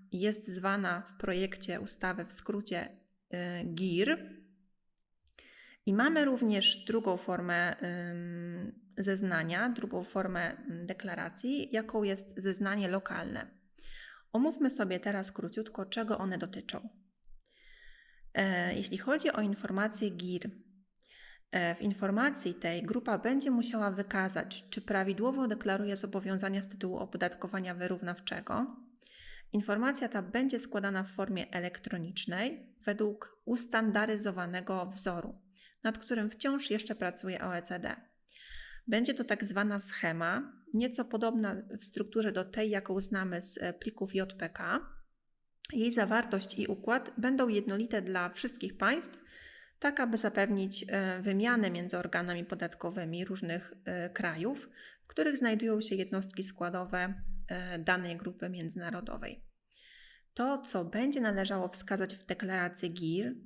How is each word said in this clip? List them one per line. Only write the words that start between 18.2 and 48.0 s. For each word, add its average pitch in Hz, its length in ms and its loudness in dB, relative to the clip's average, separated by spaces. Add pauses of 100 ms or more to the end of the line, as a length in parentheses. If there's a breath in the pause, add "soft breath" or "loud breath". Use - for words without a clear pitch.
E, 180 420 2
jeśli 190 220 -2
chodzi 285 340 2
o - 100 0
informację 208 680 0
gir, 180 400 -4 (1000 loud breath)
e, 175 240 2
w - 60 -10
informacji 202 720 2
tej 175 300 -2
grupa 226 340 0
będzie 277 340 4
musiała 233 400 4
wykazać, 190 760 -2
czy - 120 -4
prawidłowo 208 640 2
deklaruje 202 480 0
zobowiązania 196 640 0
z 190 60 -8
tytułu 185 300 -4
opodatkowania 180 800 -2
wyrównawczego. 180 1000 -2 (760 loud breath)
Informacja 226 580 2
ta 208 120 -2
będzie 247 380 0
składana 196 440 0
w 190 80 -6
formie 190 400 -2
elektronicznej 180 1200 -4 (100)
według 208 600 0
ustandaryzowanego 208 1400 2
wzoru, 180 560 -4 (420 loud breath)
nad 220 140 2
którym 214 320 0
wciąż 277 420 0
jeszcze 214 240 0
pracuje 185 460 -2
O 185 140 -2
E 175 60 -2
C 175 180 -6
D. - 160 -2 (920 loud breath)
Będzie 240 260 4
to 269 100 -2
tak 208 200 0
zwana 202 360 2
schema, 175 720 0 (200)
nieco 247 320 2
podobna 220 500 2 (240)
w - 40 -2
strukturze 214 480 0
do 185 140 0
tej, 214 240 0
jaką 196 300 0
znamy 190 420 0
z, - 160 -6
e, 175 160 -2
plików 190 420 -6
J 190 180 0
P 190 160 -4
K. - 480 -4 (760)
Jej 233 180 2
zawartość 220 680 2
i 208 80 0
układ - 500 0
będą 254 300 4
jednolite 208 540 2